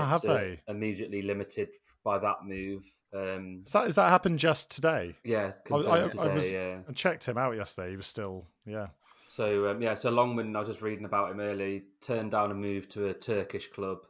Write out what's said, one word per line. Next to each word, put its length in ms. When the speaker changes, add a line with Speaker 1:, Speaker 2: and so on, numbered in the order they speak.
Speaker 1:
minutes 180
Speaker 2:
have 80
Speaker 1:
are 80
Speaker 2:
they? 280
Speaker 1:
immediately 540
limited 480
by 160
that 240
move. 400
Um, 520
Speaker 2:
Is 80
that, 100
has 120
that 140
happened 300
just 320
today? 520
Speaker 1:
Yeah, 200
Speaker 2:
I, 40
I, 40
Speaker 1:
confirmed 280
Speaker 2:
I 140
Speaker 1:
today, 100
Speaker 2:
was, 180
Speaker 1:
yeah. 260
Speaker 2:
I 60
checked 340
him 100
out 180
yesterday. 360
He 60
was 100
still, 400
yeah. 220
Speaker 1:
So, 420
um, 120
yeah, 120
so 160
Longman, 460
I 40
was 100
just 120
reading 240
about 260
him 80
earlier. 280
He 140
turned 300
down 200
a 40
move 340
to 200
a 40
Turkish 580
club, 280